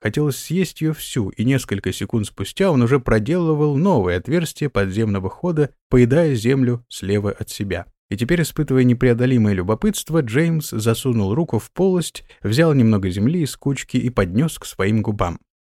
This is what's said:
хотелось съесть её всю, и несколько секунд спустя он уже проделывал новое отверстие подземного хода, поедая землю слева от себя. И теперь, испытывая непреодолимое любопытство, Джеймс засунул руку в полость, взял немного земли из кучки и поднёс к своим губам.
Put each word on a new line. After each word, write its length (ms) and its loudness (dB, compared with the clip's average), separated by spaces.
хотелось 360 -2
съесть 440 -4
её 120 0
всю, 360 -4
и 140 -4
несколько 480 0
секунд 360 -4
спустя 440 -2
он 100 4
уже 180 4
проделывал 800 0
новое 400 2
отверстие 520 -4
подземного 600 -2
хода, 440 -2
поедая 460 4
землю 540 0
слева 420 -2
от 180 -10
себя. 360 -6
И 80 -4
теперь, 260 0
испытывая 400 0
непреодолимое 680 4
любопытство, 680 -2
Джеймс 480 0
засунул 640 0
руку 240 -2
в 140 -8
полость, 520 -2
взял 300 2
немного 360 4
земли 320 0
из 140 -4
кучки 420 -4
и 120 -2
поднёс 500 0
к 60 -18
своим 360 0
губам. 380 -4